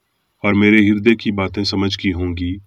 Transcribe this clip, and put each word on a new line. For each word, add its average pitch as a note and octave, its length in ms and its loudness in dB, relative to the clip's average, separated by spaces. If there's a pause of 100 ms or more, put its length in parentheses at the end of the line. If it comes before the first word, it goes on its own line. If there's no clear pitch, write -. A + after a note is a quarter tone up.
(440)
और G2+ 100 2
मेरे G#2 340 4
हृदय G#2+ 260 2
की A2+ 160 -6
बातें G2 340 -4
समझ G2 320 -4
की G2 140 -4
होंगी। F2+ 560 -4